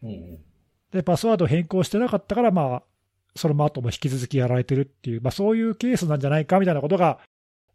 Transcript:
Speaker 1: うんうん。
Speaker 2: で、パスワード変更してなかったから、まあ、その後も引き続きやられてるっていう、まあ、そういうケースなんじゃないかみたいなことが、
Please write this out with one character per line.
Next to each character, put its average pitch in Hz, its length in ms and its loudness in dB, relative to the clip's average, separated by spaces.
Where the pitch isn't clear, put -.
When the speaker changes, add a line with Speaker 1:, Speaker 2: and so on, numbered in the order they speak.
Speaker 1:
う 117 40 -14
ん - 20 -12
う 107 40 -10
ん。 85 260 -16
Speaker 2:
で、 190 120 -2
パ 175 140 2
ス - 100 -2
ワ 226 80 4
ー - 20 0
ド 175 100 2
変 160 200 2
更 185 160 0
し - 60 -2
て 202 100 -2
な 240 100 0
か 208 80 -2
っ - 100 -4
た 202 80 -4
か 247 80 0
ら、 226 80 4
ま 139 260 0
あ、 - 60 -8
そ 165 120 -2
の 147 160 2
後 143 160 -2
も 120 80 -2
引 - 120 -6
き 143 80 -2
続 127 200 -4
き 139 100 0
や 123 100 2
ら 123 80 2
れ 127 80 0
て 139 100 -2
る 135 80 2
っ - 20 0
て - 260 -12
い 117 60 -4
う、 117 60 -8
ま 127 60 -2
あ、 - 20 -2
そ 202 200 0
う 226 60 2
い 226 60 0
う 226 120 -2
ケ 247 200 -2
ー - 20 0
ス 175 100 -2
な 151 100 0
ん 135 40 -2
じ 139 60 -2
ゃ 139 40 2
な 151 80 2
い 151 80 -2
か 185 140 4
み 190 60 2
た 175 60 2
い - 20 2
な 139 60 -2
こ 143 80 -4
と 185 100 2
が、 165 220 2